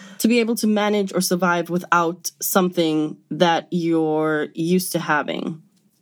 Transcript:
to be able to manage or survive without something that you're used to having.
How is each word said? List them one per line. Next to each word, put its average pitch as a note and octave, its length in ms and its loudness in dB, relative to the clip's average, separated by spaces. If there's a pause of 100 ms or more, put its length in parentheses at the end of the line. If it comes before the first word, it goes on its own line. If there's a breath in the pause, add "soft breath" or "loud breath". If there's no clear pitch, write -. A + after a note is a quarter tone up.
(200 loud breath)
to - 80 2
be A#3+ 120 4
able A3+ 160 0
to A3 120 -2
manage G#3 460 0
or F#3 80 0
survive F3 500 0
without F3 580 0 (100)
something D#3+ 760 0 (140)
that E3 400 2
you're D#3 840 0
used F3+ 380 0
to E3+ 80 -2
having. D#3 640 -4 (380)